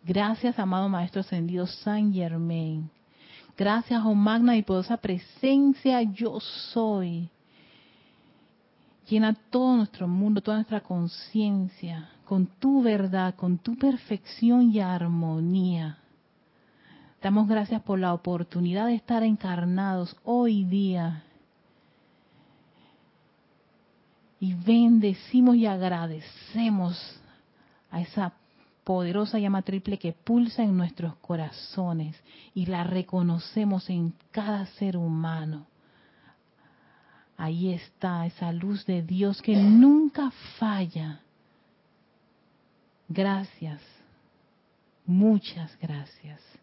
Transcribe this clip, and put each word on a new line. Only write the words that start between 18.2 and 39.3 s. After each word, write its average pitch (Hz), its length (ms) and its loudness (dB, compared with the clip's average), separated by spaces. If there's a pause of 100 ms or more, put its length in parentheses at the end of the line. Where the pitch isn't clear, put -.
de 240 80 0
estar 226 300 -2
encarnados 185 1000 -2
hoy 233 400 2
día. 180 600 -2 (3250)
Y 185 160 -2
bendecimos 233 1000 6
y 226 100 4
agradecemos 180 1300 -2 (960)
a 170 100 -6
esa 180 320 -6 (520)
poderosa 190 540 -2
llama 196 240 0
triple 196 360 -6
que 165 140 -6
pulsa 233 500 0
en 202 140 2
nuestros 170 400 -4
corazones 160 1000 -6 (380)
y 185 120 -2
la 180 180 -4
reconocemos 180 1040 -2
en 170 240 -2 (160)
cada 208 360 -4
ser 190 300 -6
humano. 160 720 -4 (1700)
Ahí 170 360 -4
está 175 540 -6
esa 170 260 -6
luz 196 340 -6
de 180 160 -2
Dios 185 400 -2